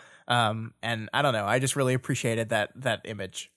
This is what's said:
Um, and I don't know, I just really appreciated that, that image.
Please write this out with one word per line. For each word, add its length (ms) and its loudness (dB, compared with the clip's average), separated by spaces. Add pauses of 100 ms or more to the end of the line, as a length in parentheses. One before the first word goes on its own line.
(280)
Um, 540 0
and 320 -2
I 80 2
don't 100 4
know, 140 0
I 120 4
just 180 -2
really 180 2
appreciated 560 -2
that, 260 0
that 280 -2
image. 520 -10